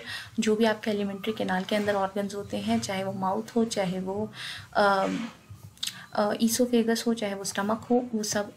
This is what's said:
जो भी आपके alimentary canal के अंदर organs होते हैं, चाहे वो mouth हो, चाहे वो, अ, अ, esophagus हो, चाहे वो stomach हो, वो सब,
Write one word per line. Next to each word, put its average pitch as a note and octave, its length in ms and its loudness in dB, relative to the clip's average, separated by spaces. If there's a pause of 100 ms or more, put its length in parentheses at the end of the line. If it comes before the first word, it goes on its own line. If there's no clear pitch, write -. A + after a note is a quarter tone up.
(400)
जो G#3+ 160 4
भी A3+ 80 4
आपके G#3+ 260 2
alimentary G3+ 420 -2
canal F#3+ 320 -2
के G#3+ 120 0
अंदर G#3 180 2
organs G3 400 -2
होते G3+ 220 -6
हैं, A3 240 0
चाहे F#3+ 240 -2
वो G3 80 -4
mouth G3 440 -2
हो, A3+ 80 4
चाहे F#3+ 360 0
वो, G3+ 320 -4 (420)
अ, G3 320 6 (1040)
अ, G#3 280 2
esophagus A3+ 640 4
हो, A#3 80 4
चाहे G3+ 200 -4
वो G3 100 -6
stomach G#3 360 -2
हो, B3 160 2 (180)
वो G#3+ 80 0
सब, G#3 340 -2